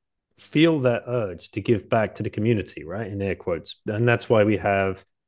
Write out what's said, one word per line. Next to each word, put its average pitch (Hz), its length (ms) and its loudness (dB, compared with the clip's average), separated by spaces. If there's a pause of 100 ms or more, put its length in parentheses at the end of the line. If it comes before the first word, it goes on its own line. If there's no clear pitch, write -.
(380)
feel 156 420 2
that 123 260 2
urge 110 460 -6
to - 80 -8
give 104 300 0
back 107 260 0
to 110 80 -4
the - 60 -4
community, 107 560 -2
right? 95 260 -8
In 101 100 -6
air 95 140 -2
quotes. 82 400 -8 (120)
And 107 200 0
that's 117 220 2
why 107 160 6
we 107 100 2
have, 98 480 0 (240)